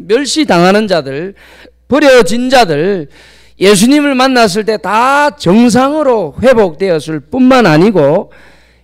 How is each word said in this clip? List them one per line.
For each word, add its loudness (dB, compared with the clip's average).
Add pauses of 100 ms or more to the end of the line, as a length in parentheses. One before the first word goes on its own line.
멸시당하는 0
자들, -6 (540)
버려진 2
자들, -2 (500)
예수님을 2
만났을 0
때 -2
다 -2
정상으로 0
회복되었을 -2
뿐만 2
아니고 2 (540)